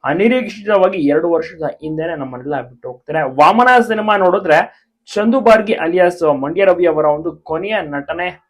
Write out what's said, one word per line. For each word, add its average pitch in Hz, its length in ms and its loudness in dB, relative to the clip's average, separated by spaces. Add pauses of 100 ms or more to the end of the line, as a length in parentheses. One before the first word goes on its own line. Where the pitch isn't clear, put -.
ಅನಿರೀಕ್ಷಿತವಾಗಿ 202 960 0 (120)
ಎರಡು 170 240 0
ವರ್ಷದ 160 320 -6 (160)
ಹಿಂದೆನೆ 156 380 -6
ನಮ್ಮನ್ನೆಲ್ಲ 131 380 -8 (100)
ಬಿಟ್ಟು - 200 -20
ಹೋಗ್ತಾರೆ. 151 320 -6 (200)
ವಾಮನ 240 360 6 (120)
ಸಿನಿಮಾ 214 260 -2 (100)
ನೋಡಿದ್ರೆ 180 340 2 (540)
ಚಂದು 220 320 0
ಬಾರ್ಗಿ 220 280 4 (120)
ಅಲಿಯಾಸ್ 175 400 0 (160)
ಮಂಡ್ಯ 170 300 -2
ರವಿ 175 200 2
ಅವರ 151 140 0 (120)
ಒಂದು 160 140 -6 (180)
ಕೊನೆಯ 190 260 -4 (180)
ನಟನೆ 160 340 -8 (220)